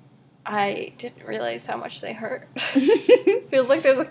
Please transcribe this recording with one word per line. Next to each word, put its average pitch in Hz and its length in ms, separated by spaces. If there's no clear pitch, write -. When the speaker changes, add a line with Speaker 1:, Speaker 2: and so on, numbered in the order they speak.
Speaker 1:
I 202 540
didn't 226 280
realize 233 400
how 220 100
much - 240
they - 120
hurt. 226 400
<laughs> - 60
Speaker 2:
<laughs> 415 920
Speaker 1:
Feels 262 180
like 302 140
there's 269 160
a 247 120